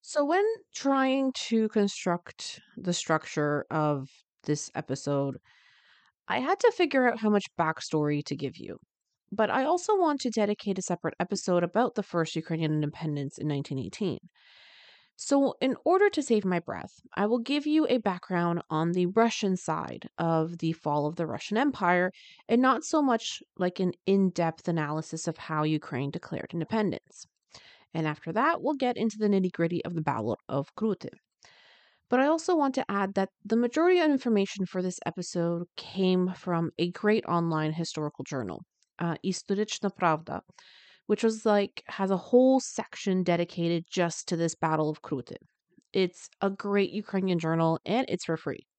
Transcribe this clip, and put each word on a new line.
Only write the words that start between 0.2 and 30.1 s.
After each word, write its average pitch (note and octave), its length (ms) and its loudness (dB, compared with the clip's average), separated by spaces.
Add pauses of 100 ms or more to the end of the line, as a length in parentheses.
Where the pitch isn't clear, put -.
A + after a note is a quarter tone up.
when F4+ 180 4 (300)
trying C4+ 580 2 (160)
to A3 220 2
construct - 880 -2 (160)
the F3 160 -4
structure D3+ 760 0
of D3 400 0 (320)
this - 320 -4
episode, C#3 640 -4 (880)
I A#3+ 120 -2
had E4 200 0
to A#4+ 120 6
figure C4 360 2
out A3+ 120 -2
how G#3+ 100 2
much G#3 160 2 (120)
backstory D3+ 680 0
to C#3+ 100 -6
give C3+ 220 -8
you. - 180 -12 (540)
But G#3+ 180 0
I C4 160 0
also F4 320 2
want D#4 240 2
to B3 100 -2
dedicate G#3 460 0
a F#3+ 60 -6
separate - 360 -4
episode F3+ 440 0
about G3+ 320 0
the G#3 80 -4
first E3 340 -2
Ukrainian D#3+ 380 -2
independence D3+ 640 -4
in D3+ 100 -4
nineteen C#3+ 300 -4
eighteen. C3+ 400 -4 (1000)
So C#4 460 2
in C4 200 2
order F#4+ 280 6
to D#4 120 -2
save G#3+ 220 2
my F#3 140 2
breath, - 340 -8 (240)
I G3 80 0
will A3+ 140 2
give C#4+ 280 -2
you D4+ 200 4
a B3+ 100 2
background F3 720 0
on D#3+ 240 0
the F3+ 140 2
Russian G#3 500 2
side G2+ 640 -6
of E3 400 0
the E3 160 -2
fall D3 320 -2
of D#3+ 100 -4
the E3 100 -2
Russian - 300 -6
Empire, F#3 540 2 (400)
and A#3+ 100 4
not C4 240 4
so D#4 160 2
much, B3 420 0 (140)
like, F3+ 240 -2
an F3+ 120 0 (120)
in-depth F3+ 640 2
analysis D#3 580 -4
of E3 120 -4
how D#3 240 -2
Ukraine D3+ 480 -2
declared - 420 -8
independence. G3 720 -4 (680)
And D#3+ 120 -2
after D3+ 260 -6
that, C#4 300 0
we'll C4+ 240 0
get B3 100 -2
into G#3+ 220 -2
the G#3+ 100 0
nitty-gritty F3 560 0
of F3 100 -6
the E3 60 -2
Battle A#2 380 -2 (100)